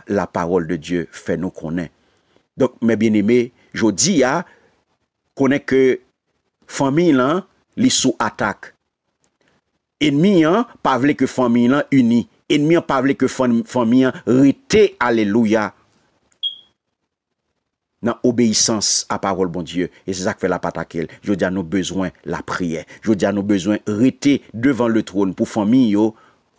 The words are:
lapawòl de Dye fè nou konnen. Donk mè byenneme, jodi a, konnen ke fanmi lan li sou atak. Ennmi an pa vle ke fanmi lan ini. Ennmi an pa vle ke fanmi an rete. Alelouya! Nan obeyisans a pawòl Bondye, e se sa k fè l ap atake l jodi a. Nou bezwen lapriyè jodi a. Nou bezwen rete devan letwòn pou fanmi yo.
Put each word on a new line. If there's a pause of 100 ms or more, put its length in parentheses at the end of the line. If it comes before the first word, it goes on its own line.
lapawòl
de
Dye
fè
nou
konnen. (640)
Donk
mè
byenneme, (260)
jodi
a, (1000)
konnen
ke (720)
fanmi
lan (340)
li
sou
atak. (1300)
Ennmi
an (180)
pa
vle
ke
fanmi
lan
ini. (260)
Ennmi
an
pa
vle
ke
fanmi
an (100)
rete. (100)
Alelouya! (2250)
Nan
obeyisans
a
pawòl
Bondye, (180)
e
se
sa
k
fè
l
ap
atake
l (160)
jodi
a.
Nou
bezwen (160)
lapriyè (200)
jodi
a.
Nou
bezwen
rete (160)
devan
letwòn
pou
fanmi
yo. (480)